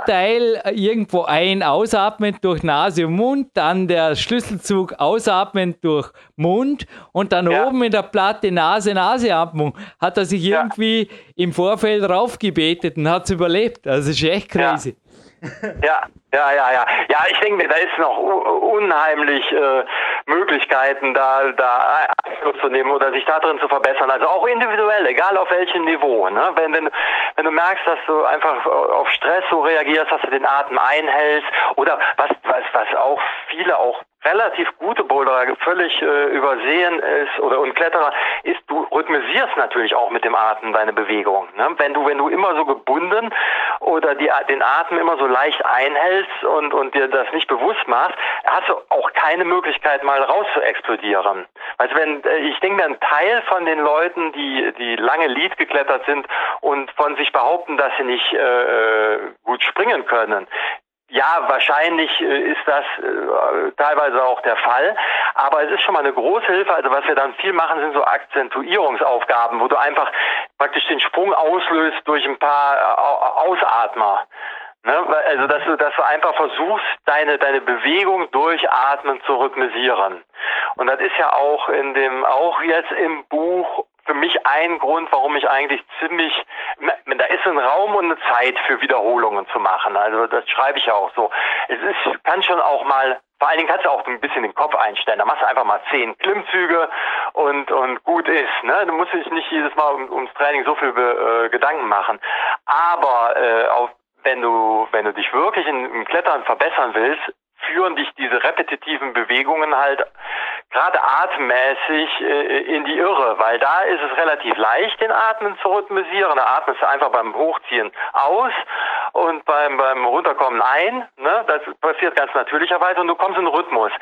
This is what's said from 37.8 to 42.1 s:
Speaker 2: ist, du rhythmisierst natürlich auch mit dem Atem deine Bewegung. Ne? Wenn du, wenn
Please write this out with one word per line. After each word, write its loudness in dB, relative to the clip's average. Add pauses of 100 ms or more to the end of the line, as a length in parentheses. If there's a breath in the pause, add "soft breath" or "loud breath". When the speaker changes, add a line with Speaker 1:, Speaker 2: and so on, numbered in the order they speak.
Speaker 2:
ist, -2 (100)
du -2 (100)
rhythmisierst 0
natürlich 0
auch 2
mit -2
dem 0
Atem 0
deine 2
Bewegung. 0 (120)
Ne? 2
Wenn 2
du, 0
wenn 2